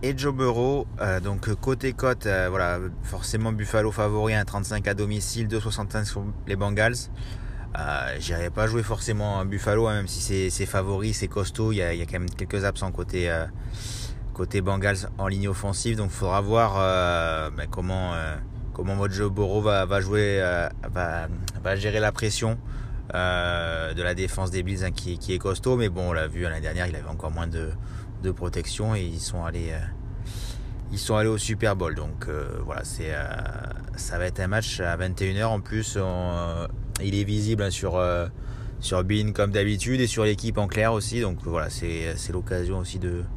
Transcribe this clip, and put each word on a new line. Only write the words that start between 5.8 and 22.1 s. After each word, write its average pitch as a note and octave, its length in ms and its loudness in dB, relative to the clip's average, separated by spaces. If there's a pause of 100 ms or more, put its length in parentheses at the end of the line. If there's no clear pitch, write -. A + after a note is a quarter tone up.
sur G#2 220 -4 (200)
les G2 120 0
Bengals. G#2 380 4 (840)
Euh, C#2 420 -2
j'irai E2+ 300 -2
pas G#2+ 160 2
jouer A2+ 160 2
forcément G#2 580 0
à F#2+ 60 0
Buffalo, G#2 420 4
hein, G#2+ 80 2
même G2 120 -2
si - 140 -4
c'est, F#2+ 280 2
c'est F#2+ 160 0
favori, G2 480 0
c'est G#2 140 -2
costaud. A2 460 0
Il - 20 2
y F#2+ 60 2
a, E2+ 120 2
il E2+ 60 -2
y - 20 0
a E2 40 0
quand - 80 -6
même F2+ 160 -2
quelques G2 340 -2
absents G2 280 0
côté, F2 380 0
euh, E2 160 0 (880)
côté F#2 280 0
Bengals G2 560 2
en F#2+ 100 0
ligne G2 200 0
offensive. G2+ 500 0
Donc G2+ 120 0
faudra F#2+ 320 2
voir, G#2+ 360 4
euh, F2 720 4
ben, D2 200 -4
comment, F#2 440 -2
euh, D#2+ 220 -2 (380)
comment F#2+ 220 -2
votre G2 180 2
Joe G2+ 180 0
Burrow G2+ 300 2
va, G2+ 240 4
va G2 140 2
jouer, G2+ 420 4
euh, F2 280 2 (220)
va, E2+ 360 -2 (360)
va F#2+ 120 2
gérer G#2 240 2
la G#2+ 120 4